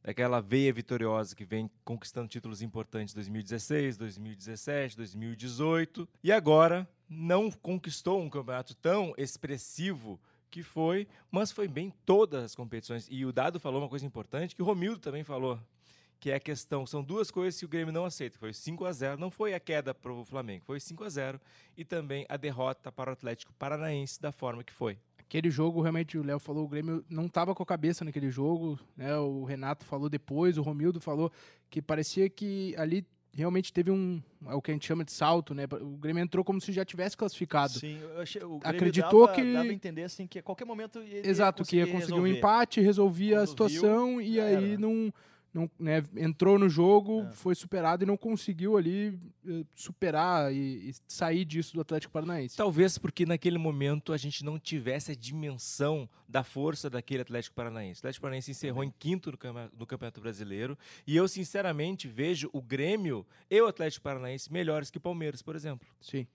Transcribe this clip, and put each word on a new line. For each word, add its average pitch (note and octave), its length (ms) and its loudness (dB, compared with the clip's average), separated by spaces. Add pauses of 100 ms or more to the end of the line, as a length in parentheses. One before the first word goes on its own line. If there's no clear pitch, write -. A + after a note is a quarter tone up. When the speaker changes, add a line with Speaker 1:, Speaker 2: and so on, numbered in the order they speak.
Speaker 1:
Daquela A#2+ 400 0
veia B2+ 320 4
vitoriosa A2 640 -2
que G#2 100 -14
vem A2 240 -4 (140)
conquistando A#2 440 -10
títulos A2 360 -10
importantes G#2+ 500 -8
em G#2 40 -10
dois G2+ 120 -10
mil G#2+ 120 -6
e - 20 -10
dezesseis, A#2+ 520 -2
dois G2+ 220 -10
mil G#2+ 160 -12
e - 20 -14
dezessete, A2+ 640 -6
dois A2 160 -12
mil A2+ 200 -8
e - 20 -8
dezoito. D#3 760 -2 (140)
E F3 80 4
agora E3 580 8 (180)
não F3 440 0
conquistou F3+ 680 -4
um D#3+ 120 -4
campeonato B2+ 420 -8
tão F3 420 0
expressivo C3+ 1040 -8 (300)
que E3+ 140 -14
foi, E3+ 440 -2 (220)
mas G3+ 220 0
foi G#3 160 -4
bem D#3+ 220 -6
em - 40 -14 (100)
todas F#3+ 400 6
as A2+ 120 -12
competições. A#2 560 -8
E C3 140 -4
o C3 60 -2
Dado C#3+ 280 0
falou C3+ 200 -4
uma C#3+ 100 -4
coisa C3+ 180 -8
importante, C#3 480 -8
que F3+ 80 -4
o - 20 0
Romildo G3 340 0
também D3 240 -8
falou, C3 360 -4 (580)
que C#3+ 140 -4
é C3+ 40 0
a C3+ 40 -4
questão, C#3 460 -6
são D3 180 -6
duas F#3+ 260 -2
coisas F#3 300 -2
que F3+ 60 -8
o E3 40 -14
Grêmio D#3+ 220 -2
não E3+ 140 -2
aceita, C#3+ 340 -8
foi A2 140 -10
cinco E3+ 320 -8
a F3+ 80 -2
zero, C3+ 260 -4
não F3+ 100 -6
foi G#3 240 -4
a F3+ 60 -4
queda D3 340 -2
pro A#2+ 300 -10
Flamengo, A2 400 -10
foi C#3 160 -8
cinco E3 240 -14
a G#3+ 60 -8
zero C3+ 320 -6 (340)
e E3 80 -14
também C#3+ 460 -6
a C#3+ 80 -4
derrota C3 520 -4
para C3 200 -8
o C3 40 -6
Atlético A#2+ 460 -10
Paranaense D3 600 -4
da D3 120 -6
forma A#2+ 320 -8
que - 80 -18
foi. G#2+ 260 -4 (220)
Speaker 2:
Aquele D#3+ 300 0
jogo, D#3+ 320 2
realmente, E3 360 0
o D3+ 60 -2
Léo C#3+ 160 -2
falou, D3+ 240 -4
o D3+ 60 -4
Grêmio D#3 400 -4
não E3 180 -2
tava F3 260 0
com F#3 80 -4
a F3 40 -2
cabeça E3+ 400 0
naquele C#3+ 260 -2
jogo, D3+ 480 0 (160)
né? C#3 220 -4
O C#3 260 -2
Renato C3+ 400 -6
falou D3 240 -4
depois, D3 500 0
o D#3 40 0
Romildo D#3 400 0
falou D#3 300 -2 (380)
que D#3+ 120 -4
parecia D#3 480 0
que G3 480 -6
ali E3 280 0 (280)
realmente F3+ 400 0
teve F3+ 180 2
um, F3+ 300 0 (260)
é B2+ 80 -6
o C#3+ 60 0
que - 100 -4
a - 20 0
gente D3+ 140 -4
chama E3 160 -2
de D3 80 -8
salto, D#3+ 420 2
né? C#3 120 -4 (160)
O C#3+ 160 -10
Grêmio D#3 260 -2
entrou F3+ 220 0
como G3 160 0
se G3+ 100 -6
já F#3+ 140 -2
tivesse F3+ 320 -6
classificado. D3+ 560 0
Speaker 3:
Sim, D3+ 260 -8
eu D#3+ 220 -10
achei, F3 200 -8
o E3+ 180 -10
Grêmio D#3+ 180 -2
Speaker 2:
Acreditou F3+ 500 10
Speaker 3:
dava, F#3+ 80 2
Speaker 2:
que B3 180 2
Speaker 3:
dava A#3+ 160 2
a A3 40 -2
entender, E3+ 300 -6
assim, F3+ 220 -10
que F3+ 140 -12
a E3 40 -12
qualquer G3+ 220 -8
momento A3 340 -10
ele G3+ 280 -6
Speaker 2:
Exato, F#3+ 380 4
que - 100 -2
ia F3 80 8
Speaker 3:
conseguir F3 180 0
Speaker 2:
conseguir E3+ 120 -2
um F3 100 4
Speaker 3:
resolver. F#3+ 140 4
Speaker 2:
empate, A3 440 6
resolvia G3 540 6
a G#3 60 6
Speaker 3:
Quando G3 80 2
Speaker 2:
situação G#3 580 4 (100)
Speaker 3:
viu, A#3+ 40 -2
Speaker 2:
e A3+ 140 0
Speaker 3:
já G#3+ 100 4
Speaker 2:
aí G#3 80 6
Speaker 3:
era, F#3+ 80 6
né? G3+ 160 0
Speaker 2:
não, A3 360 0 (400)
não, E3 260 -2
né, D#3+ 240 2 (140)
entrou F3+ 420 6
no G3 80 8
jogo, G3+ 540 6
Speaker 3:
É. G3+ 100 -8
Speaker 2:
foi F3+ 240 0
superado F3 480 0
e - 20 4
não G3+ 120 2
conseguiu G#3 580 0
ali, F#3+ 420 2 (300)
eh, E3 160 -4 (100)
superar E3 800 2
e, C3+ 360 -4
e C3+ 40 -10 (140)
sair E3+ 380 0
disso D#3 300 -4
do E3 40 -2
Atlético D#3 320 -4
Paranaense. D#3+ 460 -4
Speaker 1:
Talvez F#3 400 6
porque F3 280 0
naquele E3+ 320 2
momento D3 540 0
a D#3 60 0
gente C#3+ 260 -6
não D3+ 160 -6
tivesse C#3+ 540 -4
a - 20 -4
dimensão C#3+ 960 -4 (180)
da C3 160 2
força D3 460 -4
daquele B2 320 -4
Atlético A#2+ 340 -6
Paranaense. A2+ 440 -8
O - 20 -14
Atlético C3 220 -8
Paranaense C3 280 -6
encerrou C3 320 -4
em C3+ 160 -6
quinto E3 320 -2
no B2+ 60 -14
cama-, A#2+ 420 -12
no A#2 80 -12
Campeonato A#2 320 -10
Brasileiro G#2+ 580 -6 (300)
e D3 80 0
eu, F3 100 8
sinceramente, F#3 800 -4
vejo C#3+ 460 -2
o C#3 100 -6
Grêmio C#3 640 -2 (240)
e G3+ 120 6
o A#3 60 6
Atlético D#3+ 360 -4
Paranaense C3 480 -8
melhores D3+ 400 -2
que - 60 -12
o D3 40 -10
Palmeiras, D#3+ 400 -6
por D#3+ 140 -12
exemplo. D3 320 -10 (140)
Speaker 2:
Sim. B2+ 320 -8